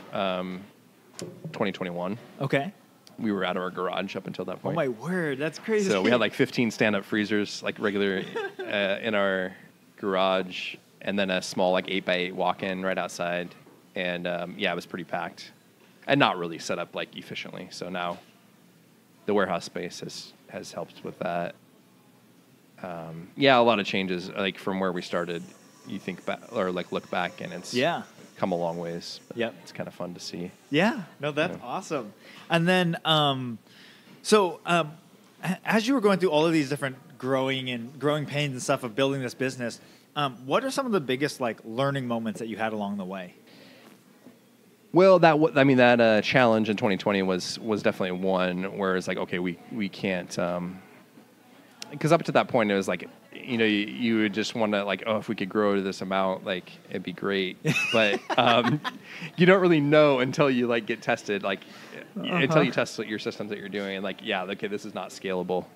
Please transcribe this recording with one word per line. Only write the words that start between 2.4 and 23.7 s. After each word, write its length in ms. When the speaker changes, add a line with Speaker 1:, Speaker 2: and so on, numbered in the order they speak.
Speaker 2:
Okay. 320
Speaker 1:
We 140
were 140
out 100
of 80
our 80
garage 460
up 100
until 180
that 120
Speaker 2:
Oh 20
Speaker 1:
point. 160
Speaker 2:
my 140
word, 480
that's 200
crazy. 320
Speaker 1:
So 120
we 100
had, 80
like, 140
fifteen 360
stand-up 360
freezers, 580
like, 160
regular, 440
Speaker 2:
<laughs> 160
Speaker 1:
uh, 420
in 140
our 400
garage, 800
and 160
then 120
a 120
small, 300
like, 160
eight-by-eight 480
walk-in 480
right 140
outside. 580
And, 320
um, 300
yeah, 160
it 20
was 100
pretty 200
packed 460
and 120
not 180
really 220
set 180
up, 160
like, 220
efficiently. 560
So 160
now 300
the 80
warehouse 300
space 380
has, 320
has 240
helped 320
with 140
that. 360
Um, 540
yeah, 200
a 60
lot 160